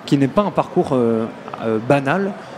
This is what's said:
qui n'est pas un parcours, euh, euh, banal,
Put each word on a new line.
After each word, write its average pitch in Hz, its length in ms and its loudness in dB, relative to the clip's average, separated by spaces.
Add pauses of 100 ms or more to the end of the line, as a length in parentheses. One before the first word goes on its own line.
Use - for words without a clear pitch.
qui - 120 2
n'est 139 100 4
pas 202 160 2
un 185 80 0
parcours, 160 400 0
euh, 117 340 2 (380)
euh, 110 160 0
banal, 143 540 0 (240)